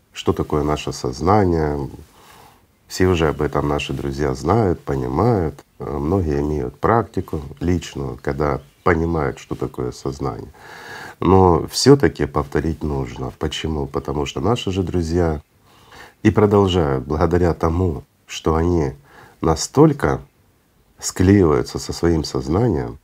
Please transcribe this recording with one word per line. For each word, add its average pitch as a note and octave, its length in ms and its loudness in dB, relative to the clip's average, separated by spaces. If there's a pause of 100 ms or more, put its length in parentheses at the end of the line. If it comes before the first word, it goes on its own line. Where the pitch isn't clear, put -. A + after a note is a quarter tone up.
(120)
что - 220 -2
такое D2+ 300 -2
наше D2+ 280 -2
сознание. D2+ 960 0 (1000)
Все - 180 0
уже E2 220 4
об C#2+ 120 -2
этом C#2+ 280 0
наши D2 260 -2
друзья C2+ 400 -4
знают, F#2 460 0
понимают. D2 840 -2 (140)
Э, C#2 180 -8
многие D2+ 440 0
имеют D2 380 -4
практику F#2+ 640 0 (180)
личную, C#2+ 600 -4
когда C#2+ 400 -2 (240)
понимают, E2 540 0
что - 160 -12
такое B1+ 380 -6
сознание. C2+ 600 -8 (680)
Но F2+ 480 6
все-таки B2 580 4
повторить D2+ 560 -4
нужно. C2+ 560 -6
Почему? D#2 480 -4
Потому C#2+ 400 -4
что C2 160 -6
наши A2 280 -2
же F#2 120 -2
друзья E2 580 0 (800)
и A2 80 4
продолжают, F#2 760 4
благодаря E2+ 480 2
тому, E2 480 -2 (240)
что - 300 -2
они D#2+ 360 0 (480)
настолько E2 800 2 (800)
склеиваются F2+ 800 4
со - 120 -8
своим E2 300 0
сознанием, C#2+ 800 -2